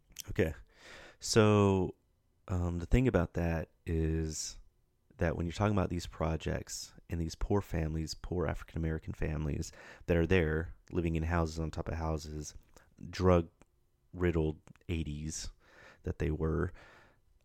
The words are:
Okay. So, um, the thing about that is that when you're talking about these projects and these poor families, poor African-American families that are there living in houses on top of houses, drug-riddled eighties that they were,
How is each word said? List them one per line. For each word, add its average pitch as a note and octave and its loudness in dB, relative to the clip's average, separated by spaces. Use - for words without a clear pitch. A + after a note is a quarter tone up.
Okay. E2 0
So, G2+ 4
um, F2 -2
the E2+ -4
thing B2+ 4
about F#2 2
that E2+ -2
is D#2+ -2
that E2 0
when E2+ -4
you're E2 -6
talking G#2 2
about F2+ 2
these F2 -4
projects - -4
and E2 -4
these E2 -4
poor G2+ 0
families, D#2+ -4
poor E2+ -4
African-American D#2+ -4
families D2+ -4
that E2+ 4
are E2 6
there E2 2
living E2+ 0
in D#2+ 0
houses D#2+ 0
on D#2+ -4
top E2 -8
of D2 -6
houses, D#2 -6
drug-riddled F2 2
eighties D#2 -4
that - -4
they E2 0
were, D#2+ 0